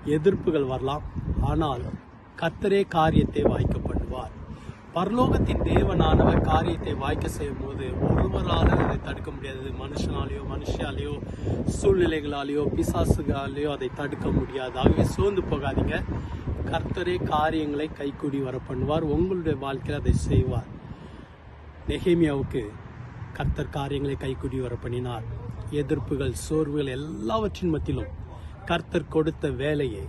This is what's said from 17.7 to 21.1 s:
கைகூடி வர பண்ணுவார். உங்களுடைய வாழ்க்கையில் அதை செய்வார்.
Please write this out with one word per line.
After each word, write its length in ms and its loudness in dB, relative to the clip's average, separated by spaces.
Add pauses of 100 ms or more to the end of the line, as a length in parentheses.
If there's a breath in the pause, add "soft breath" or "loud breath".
கைகூடி 500 -4
வர 200 -2 (100)
பண்ணுவார். 320 0
உங்களுடைய 580 2
வாழ்க்கையில் 420 -4
அதை 120 4
செய்வார். 540 2 (1200 loud breath)